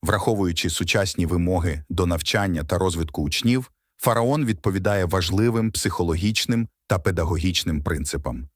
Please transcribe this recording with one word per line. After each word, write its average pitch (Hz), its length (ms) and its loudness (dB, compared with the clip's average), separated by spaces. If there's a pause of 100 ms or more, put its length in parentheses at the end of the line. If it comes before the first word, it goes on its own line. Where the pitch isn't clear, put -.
Враховуючи 95 680 0
сучасні 90 560 0
вимоги 85 600 0
до 87 180 0
навчання 87 580 0
та 90 140 0
розвитку 82 440 -2
учнів, 120 480 0 (260)
«Фараон» 127 480 2
відповідає 101 600 0
важливим 104 680 2
психологічним 101 960 0 (180)
та 95 120 2
педагогічним 85 840 0
принципам 71 720 -4